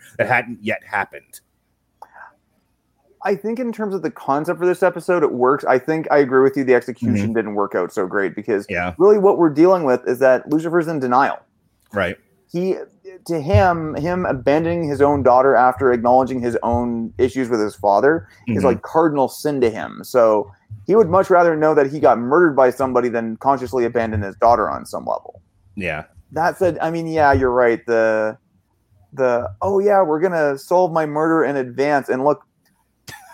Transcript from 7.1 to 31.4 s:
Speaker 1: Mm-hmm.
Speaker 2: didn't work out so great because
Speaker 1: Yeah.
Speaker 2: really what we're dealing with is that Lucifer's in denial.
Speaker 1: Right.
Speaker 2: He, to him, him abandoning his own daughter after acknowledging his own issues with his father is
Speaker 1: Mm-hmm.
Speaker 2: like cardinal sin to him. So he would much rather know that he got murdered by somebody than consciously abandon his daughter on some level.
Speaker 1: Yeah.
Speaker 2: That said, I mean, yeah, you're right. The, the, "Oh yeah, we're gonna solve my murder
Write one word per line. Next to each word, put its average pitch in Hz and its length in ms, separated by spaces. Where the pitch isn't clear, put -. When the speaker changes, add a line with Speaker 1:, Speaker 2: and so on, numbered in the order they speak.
Speaker 1:
Mm-hmm. 113 60
Speaker 2:
didn't 107 220
work 101 200
out 90 180
so 95 140
great 98 280
because 101 320
Speaker 1:
Yeah. 90 300
Speaker 2:
really 208 220
what 190 180
we're 160 160
dealing 175 300
with 123 240
is 123 120
that 131 300
Lucifer's 160 380
in 160 120
denial. 127 400
Speaker 1:
Right. 95 240
Speaker 2:
He, 175 260
to 165 120
him, 170 560
him 175 300
abandoning 156 640
his 139 120
own 143 200
daughter 127 340
after 127 380
acknowledging 123 480
his 120 220
own 117 560
issues 131 280
with 117 140
his 104 140
father 104 520
is 110 100
Speaker 1:
Mm-hmm. 95 80
Speaker 2:
like - 160
cardinal 147 460
sin 143 340
to 117 80
him. 76 340
So 110 480
he 190 80
would 220 140
much 185 200
rather 175 260
know 156 200
that 139 160
he 151 80
got 127 180
murdered 143 380
by 127 160
somebody 123 360
than 113 300
consciously 127 480
abandon 113 380
his 98 140
daughter 113 320
on 64 180
some 69 180
level. 55 360
Speaker 1:
Yeah. 80 300
Speaker 2:
That 156 260
said, 170 220
I 160 100
mean, 165 160
yeah, 156 280
you're 131 180
right. 120 340
The, 110 520
the, 120 480
"Oh 196 180
yeah, 196 220
we're 156 200
gonna 156 360
solve 175 360
my 160 120
murder 156 380